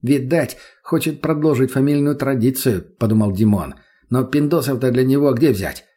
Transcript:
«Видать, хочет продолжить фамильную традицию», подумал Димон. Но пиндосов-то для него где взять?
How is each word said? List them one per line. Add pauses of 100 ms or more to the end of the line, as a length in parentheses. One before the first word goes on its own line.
«Видать, (260)
хочет
продолжить
фамильную
традицию», (160)
подумал
Димон. (340)
Но
пиндосов-то
для
него
где
взять? (120)